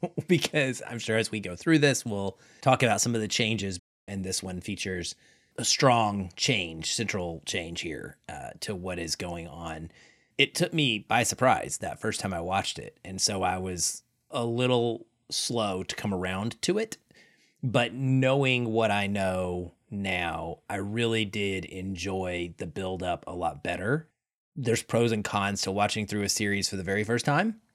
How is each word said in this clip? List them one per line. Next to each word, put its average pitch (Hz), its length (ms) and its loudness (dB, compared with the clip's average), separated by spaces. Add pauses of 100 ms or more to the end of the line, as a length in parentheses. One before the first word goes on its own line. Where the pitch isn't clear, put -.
<laughs> - 240 -6
because 147 600 2
I'm 120 100 -8
sure 110 200 0
as 110 120 0
we 107 100 -4
go 92 160 -6
through 160 240 4
this, 139 260 4
we'll 101 320 -2 (240)
talk 131 200 6
about 110 200 4
some 120 120 2
of 113 60 0
the 107 80 -2
changes. 101 500 0 (300)
And 98 160 -6
this 92 180 -4
one 92 180 -8
features 92 540 -6 (440)
a 120 60 -4
strong 107 720 4
change, 85 580 -2
central 87 500 -4
change 85 380 -6
here, - 340 -10 (120)
uh, 65 220 -10 (100)
to 107 140 -6
what 90 240 -6
is 85 160 -6
going 85 320 -8
on. 82 440 -10 (480)
It 139 160 2
took - 180 0
me 127 280 2
by 120 220 2
surprise - 560 2
that - 220 -8
first - 180 -2
time 98 140 -4
I 85 80 -4
watched 92 380 -2
it. - 260 -14
And 95 160 -8
so 101 220 0
I 92 160 0
was 92 440 -4 (280)
a 123 140 -2
little 117 640 2 (240)
slow 104 520 0
to - 140 -8
come 101 180 -2
around 95 480 -4
to 190 160 2
it. 220 180 -4 (640)
But 120 300 2
knowing 131 800 4
what 113 180 4
I 101 160 2
know 92 680 -2 (160)
now, 87 720 -4 (100)
I 104 60 -2
really 110 500 2
did 98 400 -2
enjoy 92 920 -4
the 90 100 -6
buildup 87 600 -4
a 90 80 -8
lot 82 280 -4
better. 107 460 -2 (480)
There's 117 260 0
pros 117 300 4
and 107 100 0
cons 101 400 0
to 95 100 -2
watching 104 340 2
through 104 160 0
a 98 80 2
series 101 400 0
for 101 60 -6
the 95 60 -4
very 98 220 0
first 117 220 0
time 190 340 2 (140)